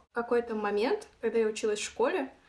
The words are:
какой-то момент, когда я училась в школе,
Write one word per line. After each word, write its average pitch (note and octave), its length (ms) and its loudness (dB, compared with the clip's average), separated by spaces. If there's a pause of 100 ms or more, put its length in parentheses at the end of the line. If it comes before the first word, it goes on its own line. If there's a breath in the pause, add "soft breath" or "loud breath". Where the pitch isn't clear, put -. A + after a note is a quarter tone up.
(120)
какой-то A#3 420 0
момент, G#3+ 540 0 (120)
когда A3+ 180 0
я A3 80 4
училась G#3+ 320 0
в - 60 -6
школе, C#4 480 0 (160 loud breath)